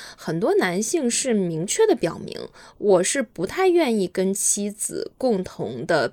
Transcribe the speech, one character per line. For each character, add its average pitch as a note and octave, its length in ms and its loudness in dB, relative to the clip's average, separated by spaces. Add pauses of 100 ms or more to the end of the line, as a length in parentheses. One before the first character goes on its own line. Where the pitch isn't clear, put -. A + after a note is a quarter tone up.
(160)
很 E3 240 -4
多 D#4+ 160 2
男 G3 260 0
性 C4+ 260 0
是 B3 240 0
明 F3 320 0
确 A4 220 2
的 G4 80 6
表 - 240 -4
明， - 300 -12 (280)
我 F#3+ 280 4
是 C#4 180 0
不 F#3+ 240 -6
太 F#4+ 220 2
愿 D#4+ 280 4
意 F#3 120 0
跟 F#3+ 260 0
妻 G#3 340 0
子 - 480 -8
共 G#3 280 0
同 B2+ 420 -8
的 C#3 260 2